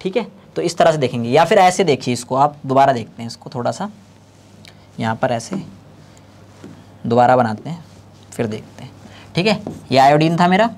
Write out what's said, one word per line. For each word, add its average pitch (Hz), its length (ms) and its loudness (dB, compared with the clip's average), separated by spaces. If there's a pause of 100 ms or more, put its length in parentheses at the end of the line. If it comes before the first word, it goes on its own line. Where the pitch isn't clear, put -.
ठीक 190 160 -4
है। 214 100 -6 (280)
तो 160 60 -4
इस 170 160 -4
तरह 165 140 2
से 156 60 0
देखेंगे, 120 320 -4
या 156 160 4
फिर 208 140 2
ऐसे 185 240 2
देखिए 127 300 0
इसको, 127 240 -6
आप 147 280 0
दोबारा 135 280 4
देखते 117 280 -8
हैं 117 60 -12
इसको - 220 -16
थोड़ा 123 220 -6
सा, 190 180 -8 (1080)
यहाँ 113 160 -2
पर 127 160 -2
ऐसे - 300 -6 (1400)
दोबारा 120 300 4
बनाते 113 340 -2
हैं 170 140 -14 (480)
फिर 117 160 -6
देखते - 360 -14
हैं, - 80 -20 (440)
ठीक 180 120 0
है। 208 120 0 (320)
ये 127 80 4
आयोडीन 151 380 4
था 175 100 4
मेरा, 202 300 2